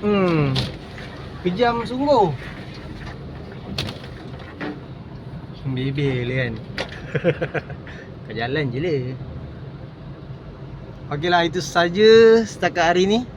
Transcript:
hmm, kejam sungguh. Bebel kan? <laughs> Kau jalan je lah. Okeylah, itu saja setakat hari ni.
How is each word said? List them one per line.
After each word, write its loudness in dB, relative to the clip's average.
hmm, 4
kejam 2
sungguh. 4
Bebel 0
kan? 0
<laughs> -4
Kau -10
jalan -2
je -4
lah. 0
Okeylah, 4
itu -4
saja 8
setakat 2
hari 6
ni. 4